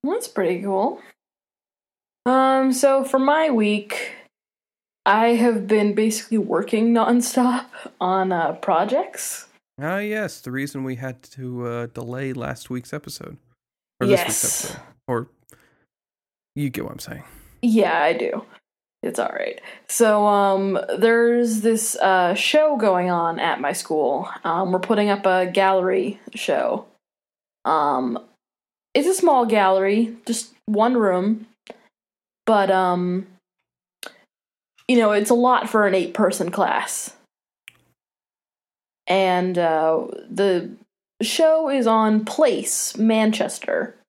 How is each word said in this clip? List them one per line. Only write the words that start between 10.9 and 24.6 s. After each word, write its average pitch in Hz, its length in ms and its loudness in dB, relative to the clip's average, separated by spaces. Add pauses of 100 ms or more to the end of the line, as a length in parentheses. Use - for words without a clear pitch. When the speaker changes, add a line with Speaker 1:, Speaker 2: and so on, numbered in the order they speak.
Speaker 2:
had 123 280 -12
to, 123 440 -10
uh, 120 200 -6
delay 123 460 -10
last 127 360 -10
week's 123 240 -10
episode. - 440 -14 (640)
Or - 80 0
this - 140 4
week's - 220 -4
Speaker 1:
Yes. - 220 -4
Speaker 2:
episode. - 160 -14 (260)
Or, 120 220 -6 (1300)
you 143 140 -4
get - 140 -8
what - 100 -12
I'm - 60 -16
saying. - 240 -14 (380)
Speaker 1:
Yeah, 196 400 2
I 165 120 2
do. - 300 -4 (600)
It's - 160 -6
all - 100 -2
right. - 320 -8 (260)
So, 208 380 2
um, 196 540 2 (180)
there's 233 640 2
this, 220 360 0
uh, 185 360 2
show 302 440 2
going 180 340 2
on 170 280 -2
at 160 220 -2
my 143 120 -2
school. 151 540 -2 (160)
Um, 180 280 -2